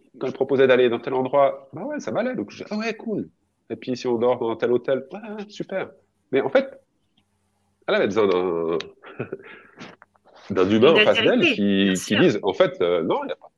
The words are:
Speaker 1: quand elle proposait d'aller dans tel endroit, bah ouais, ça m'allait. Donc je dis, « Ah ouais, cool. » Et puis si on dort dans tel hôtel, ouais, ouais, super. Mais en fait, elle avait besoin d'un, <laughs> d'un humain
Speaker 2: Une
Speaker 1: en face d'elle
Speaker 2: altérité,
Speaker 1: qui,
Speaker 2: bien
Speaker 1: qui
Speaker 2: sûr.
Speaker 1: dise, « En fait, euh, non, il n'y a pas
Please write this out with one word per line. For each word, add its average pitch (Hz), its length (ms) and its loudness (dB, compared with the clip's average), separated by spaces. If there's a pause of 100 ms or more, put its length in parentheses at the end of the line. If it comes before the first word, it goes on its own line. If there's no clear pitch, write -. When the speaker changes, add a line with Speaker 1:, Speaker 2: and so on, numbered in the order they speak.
(200)
Speaker 1:
quand 139 80 -6
elle 127 60 -6
proposait 135 340 2
d'aller 123 220 6
dans 117 100 -4
tel 131 140 -8
endroit, 131 600 0
bah 156 120 -12
ouais, 294 140 -8
ça - 120 -10
m'allait. 233 240 -4
Donc - 160 -10
je - 60 -20
dis, « - 140 -12
Ah 214 60 -6
ouais, 220 180 -6
cool. » 214 340 -8 (420)
Et 113 40 -8
puis 123 220 -8
si - 100 -8
on 120 100 0
dort 120 220 0
dans 113 160 -4
tel 117 160 -2
hôtel, 127 400 -2
ouais, 196 80 -14 (160)
ouais, 208 140 -14
super. 180 420 -10 (400)
Mais - 100 0
en - 80 -2
fait, - 180 2 (1200)
elle 185 80 0
avait 165 120 2
besoin 101 200 2
d'un, 85 500 0 (400)
<laughs> - 1300 -18
d'un 95 200 2
humain 117 260 6
Speaker 2:
Une 214 60 4
Speaker 1:
en 208 40 4
face - 120 4
d'elle 220 120 2
Speaker 2:
altérité, 247 260 2
Speaker 1:
qui, 202 300 2
Speaker 2:
bien 190 80 2
Speaker 1:
qui 180 60 -2
Speaker 2:
sûr. - 200 -2
Speaker 1:
dise, « 131 240 4
En 95 100 -2
fait, - 280 0
euh, 87 220 2
non, 233 200 -2
il 269 40 -10
n'y - 60 -8
a - 20 -14
pas - 220 -20